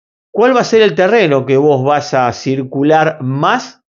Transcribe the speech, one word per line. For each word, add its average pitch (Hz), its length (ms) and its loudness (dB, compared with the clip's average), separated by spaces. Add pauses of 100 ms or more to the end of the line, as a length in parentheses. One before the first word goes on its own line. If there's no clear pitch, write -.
(320)
cuál 247 220 2
va 240 60 2
a 190 40 -2
ser 220 180 2
el 196 120 2
terreno 180 520 0
que 131 100 0
vos 139 280 2
vas 143 280 -2
a 123 200 0
circular 143 880 -2
más 151 640 -4 (100)